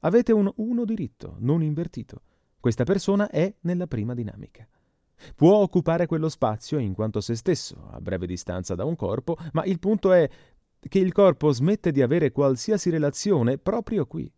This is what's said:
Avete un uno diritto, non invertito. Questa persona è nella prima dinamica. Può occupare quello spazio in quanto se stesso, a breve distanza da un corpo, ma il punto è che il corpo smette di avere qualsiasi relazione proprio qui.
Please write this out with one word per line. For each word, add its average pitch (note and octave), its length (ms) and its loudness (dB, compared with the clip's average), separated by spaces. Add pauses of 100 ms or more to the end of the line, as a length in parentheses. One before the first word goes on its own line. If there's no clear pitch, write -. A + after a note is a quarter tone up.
Avete A3+ 320 2
un G3+ 240 2
uno A#3 280 -4
diritto, G3 540 -8
non C#3 240 0
invertito. D#3 600 -6 (360)
Questa A#2+ 240 0
persona G3 460 0
è F3+ 320 -2
nella F3 260 -4
prima A2+ 260 -4
dinamica. G#2+ 540 -12 (720)
Può F3+ 200 8
occupare F3 500 2
quello D#3+ 240 -2
spazio A2+ 480 -2
in G#2 160 -2
quanto G#2+ 260 -4
se A#2 140 -4
stesso, - 560 -4
a - 100 -16
breve F2+ 260 -6
distanza F2+ 480 -6
da F#2 120 -4
un E3 100 -4
corpo, B2 400 -4 (160)
ma E3 120 -2
il F#3+ 140 -2
punto G3 340 2
è E3+ 140 6 (520)
che - 200 -2
il F#3 140 2
corpo E3 400 4
smette D#3+ 400 0
di C3+ 80 2
avere C3+ 320 2
qualsiasi C#3+ 560 0
relazione C#3+ 680 0
proprio G#3+ 480 -4
qui. C#3 320 -12